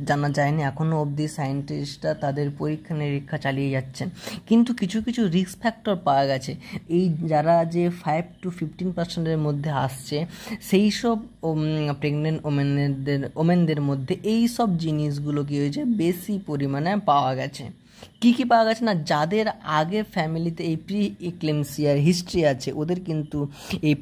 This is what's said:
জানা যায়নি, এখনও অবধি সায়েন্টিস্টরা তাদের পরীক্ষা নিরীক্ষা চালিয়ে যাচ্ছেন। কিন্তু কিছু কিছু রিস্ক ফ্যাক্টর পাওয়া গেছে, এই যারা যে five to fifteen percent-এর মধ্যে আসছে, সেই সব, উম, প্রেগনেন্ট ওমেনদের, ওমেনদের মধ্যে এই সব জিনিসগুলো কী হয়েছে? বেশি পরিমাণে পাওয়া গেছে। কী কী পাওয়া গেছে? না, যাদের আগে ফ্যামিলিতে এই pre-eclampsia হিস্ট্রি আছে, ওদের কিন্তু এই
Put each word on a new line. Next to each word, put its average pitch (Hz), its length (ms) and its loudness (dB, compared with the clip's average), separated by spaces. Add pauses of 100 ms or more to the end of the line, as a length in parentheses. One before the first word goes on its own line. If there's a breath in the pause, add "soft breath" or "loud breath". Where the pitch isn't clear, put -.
জানা 143 240 0
যায়নি, 143 320 2
এখনও 156 400 0
অবধি 147 260 -2
সায়েন্টিস্টরা 143 840 -4
তাদের 143 440 -2
পরীক্ষা 151 380 -4
নিরীক্ষা 143 420 -4
চালিয়ে 139 340 -2
যাচ্ছেন। 135 380 -4 (380 loud breath)
কিন্তু 233 260 4
কিছু 220 280 -2
কিছু 233 260 0
রিস্ক 180 320 0
ফ্যাক্টর 220 360 -2
পাওয়া 139 300 4
গেছে, 131 300 -2 (340 loud breath)
এই 170 260 2 (120)
যারা 160 380 4
যে 175 240 0
five 175 540 -4
to 180 160 -4
fifteen 175 380 -4
percent-এর 165 400 -2
মধ্যে 147 320 0
আসছে, 139 560 -2 (360 loud breath)
সেই 202 300 4
সব, 233 260 0 (240)
উম, 156 580 0
প্রেগনেন্ট 151 460 0
ওমেনদের, 143 880 0
ওমেনদের 165 460 4
মধ্যে 139 420 0
এই 226 240 2
সব 233 300 0
জিনিসগুলো 147 640 -2
কী 143 160 -2
হয়েছে? 143 260 0
বেশি 190 600 0
পরিমাণে 143 600 0
পাওয়া 139 300 4
গেছে। 131 460 -8 (400 loud breath)
কী 240 120 8
কী 247 120 0
পাওয়া 233 200 6
গেছে? 226 200 0
না, 214 100 2
যাদের 165 520 0 (160)
আগে 156 400 0
ফ্যামিলিতে 165 600 -2
এই 160 140 0 (100)
pre-eclampsia 160 1040 0
হিস্ট্রি 175 520 4
আছে, 135 280 0
ওদের 160 280 -2
কিন্তু 151 460 -4 (340 loud breath)
এই 151 200 4